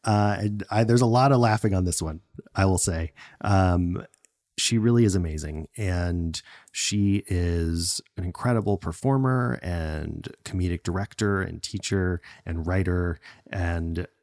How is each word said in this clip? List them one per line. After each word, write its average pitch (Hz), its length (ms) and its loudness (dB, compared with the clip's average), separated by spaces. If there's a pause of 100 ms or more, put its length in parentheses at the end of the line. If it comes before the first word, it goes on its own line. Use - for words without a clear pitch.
Uh, 104 360 2
and 104 320 -4
I, 110 120 2
there's 117 180 4
a 120 40 4
lot 127 260 4
of 127 80 6
laughing 110 340 2
on 92 100 2
this 87 180 -2
one, 80 200 -8 (340)
I 95 100 4
will 95 120 4
say. 82 340 -2 (300)
Um, 90 640 2 (520)
she - 220 0
really 120 240 4
is 98 120 4
amazing. 78 600 -4
And 87 680 -2 (300)
she 101 560 0
is 85 760 0 (140)
an 92 80 -8
incredible 104 540 -2
performer 127 840 0
and 78 680 -6 (180)
comedic 87 380 -2
director 98 580 -2
and 85 200 -8
teacher 92 600 -2 (240)
and 82 200 -6
writer 90 540 0 (320)
and 85 560 -4 (160)